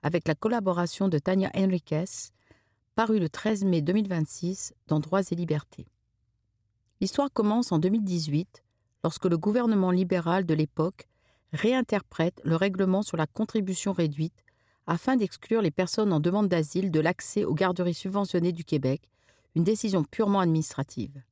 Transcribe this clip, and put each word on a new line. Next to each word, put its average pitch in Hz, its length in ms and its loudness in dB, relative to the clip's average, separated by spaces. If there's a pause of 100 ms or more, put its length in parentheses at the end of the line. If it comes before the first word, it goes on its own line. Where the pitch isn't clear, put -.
avec 160 260 0
la 160 60 2
collaboration 190 720 0
de 160 100 2
Tania 190 360 0
Henriques, 185 400 0 (1000)
paru 220 240 2
le 165 120 0
treize 208 340 -2
mai 180 160 4
deux 156 140 0
mille 208 140 0
vingt-six 175 680 -4 (120)
dans 151 140 2
Droits 185 300 0
et 185 40 -2
Libertés. 160 520 -6 (1120)
L'histoire 277 320 0
commence 220 400 2
en 165 60 4
deux 170 100 2
mille 214 160 2
dix-huit, 165 580 -2 (400)
lorsque - 220 -4
le 170 140 2
gouvernement 208 520 2
libéral 180 540 2
de 165 80 0
l'époque 156 560 -2 (460)
réinterprète 208 920 0
le 165 120 2
règlement 190 440 2
sur 202 160 -4
la 160 100 0
contribution 196 680 -4
réduite 160 500 -2 (420)
afin 262 300 0
d'exclure 226 460 -2
les 170 80 2
personnes 190 420 0
en 160 80 2
demande 190 280 2
d'asile 175 420 0
de 156 100 2
l'accès 180 440 -2
aux - 100 -2
garderies 180 400 0
subventionnées 185 580 -2
du 165 120 -8
Québec, 135 440 -2 (460)
une 175 100 2
décision 196 400 0
purement 202 360 0
administrative. 143 920 -2